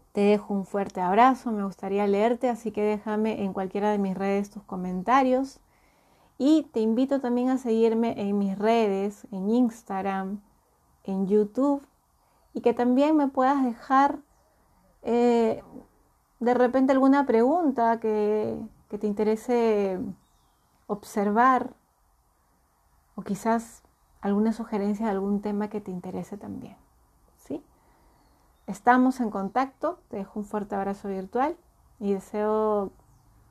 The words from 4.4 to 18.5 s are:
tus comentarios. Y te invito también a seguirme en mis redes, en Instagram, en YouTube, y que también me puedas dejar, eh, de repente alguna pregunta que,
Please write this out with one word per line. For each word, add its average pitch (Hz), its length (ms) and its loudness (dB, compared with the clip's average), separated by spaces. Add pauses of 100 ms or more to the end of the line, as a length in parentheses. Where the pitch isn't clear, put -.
tus - 140 -16
comentarios. 254 960 0 (760)
Y 294 260 4 (100)
te 233 60 -2
invito 262 420 2
también 247 280 0
a 262 80 0
seguirme 226 600 0
en 202 180 -2
mis 196 200 -2
redes, 202 760 0
en 190 180 -4
Instagram, 196 920 -2 (600)
en 190 240 -4
YouTube, 233 580 0 (680)
y 233 80 -8
que 240 120 2
también 247 420 2
me 285 120 2
puedas 269 360 2
dejar, 269 560 0 (840)
eh, 233 600 2 (760)
de 240 160 2
repente 254 360 2
alguna 269 340 4
pregunta 240 720 2
que, 214 600 -2 (300)